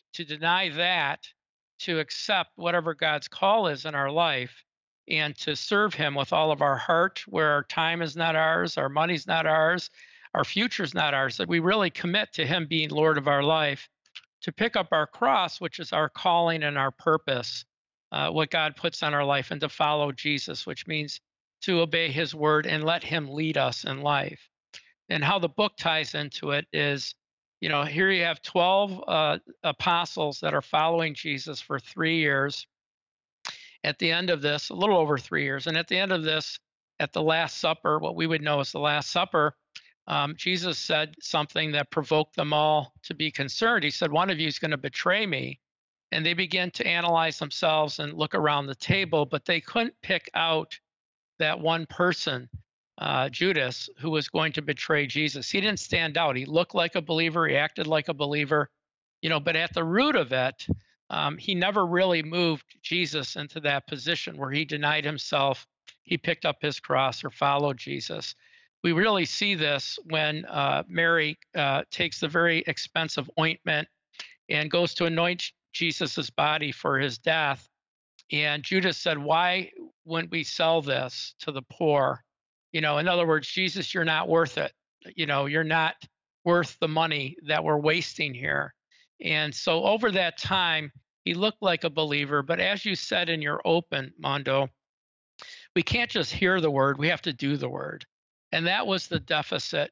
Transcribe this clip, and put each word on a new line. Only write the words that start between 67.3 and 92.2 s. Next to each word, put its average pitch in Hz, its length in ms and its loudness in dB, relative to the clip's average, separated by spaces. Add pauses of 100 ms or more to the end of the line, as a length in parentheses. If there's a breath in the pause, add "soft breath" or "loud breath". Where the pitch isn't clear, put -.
followed 143 480 0
Jesus. - 560 -8 (480 soft breath)
We 170 100 2
really 190 320 2
see 202 300 -2
this 147 500 -2
when, 156 420 -2
uh, 139 420 0
Mary, 165 500 2 (180)
uh, 143 340 0
takes - 300 -4
the 160 80 -2
very 165 380 2
expensive 156 720 -4
ointment 160 500 0 (600 loud breath)
and 151 220 -2
goes 170 240 2
to 175 120 0
anoint 170 460 0 (200)
Jesus's 160 580 -2
body 151 420 0
for 139 260 0
his 131 200 -2
death. 156 500 0 (640)
And 147 300 -2
Judas 180 360 0
said, 156 200 0
"Why 170 520 0 (340)
wouldn't 165 280 -4
we 165 120 -2
sell 165 380 2
this 131 580 -4
to - 120 -6
the 135 100 -6
poor?" 139 640 2 (480)
You 160 80 -2
know, 151 180 2
in 165 100 2
other 175 180 4
words, 156 220 2
"Jesus, 185 460 -2
you're 175 100 0
not 160 240 0
worth 160 300 4
it. 143 140 -2 (420)
You 165 120 -2
know, 143 200 0
you're 151 180 0
not 160 300 2 (500)
worth 175 360 4
the 165 80 0
money 156 480 0 (100)
that 156 160 0
we're 156 160 2
wasting 151 560 0
here." 143 400 -2 (460 soft breath)
And 151 340 -2
so 165 300 0
over 214 260 4
that 180 280 0
time, 165 540 0 (320)
he - 100 -2
looked 208 280 0
like 175 220 2
a 165 60 0
believer. 143 520 0